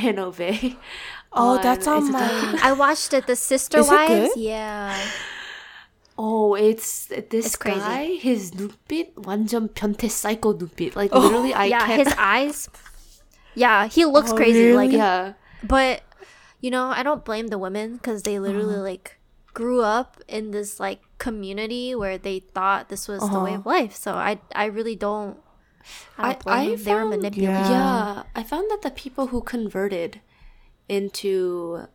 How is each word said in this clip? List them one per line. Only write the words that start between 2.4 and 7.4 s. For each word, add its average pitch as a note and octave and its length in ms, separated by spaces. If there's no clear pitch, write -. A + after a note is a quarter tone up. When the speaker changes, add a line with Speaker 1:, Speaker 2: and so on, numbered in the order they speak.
Speaker 3:
I C4 100
watched C#4 400
it. C4 140
The B3 80
Sister - 440
Speaker 2:
Is D4 100
it C#4+ 40
Speaker 3:
Wives. D4+ 400
Speaker 2:
good? A#3+ 80
Speaker 3:
Yeah. G#3+ 560
Speaker 1:
Oh, A3 360
it's A3 500
this A3+ 160